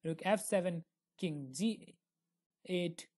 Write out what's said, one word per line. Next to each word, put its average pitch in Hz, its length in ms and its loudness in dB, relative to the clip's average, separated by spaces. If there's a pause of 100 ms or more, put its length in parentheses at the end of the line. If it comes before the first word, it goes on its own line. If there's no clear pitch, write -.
रुक 165 180 -2 (100)
एफ 202 120 4
सेभेन, 180 360 2 (380)
किङ 151 240 -2 (160)
जी 214 100 2 (1080)
एट 170 260 -2 (140)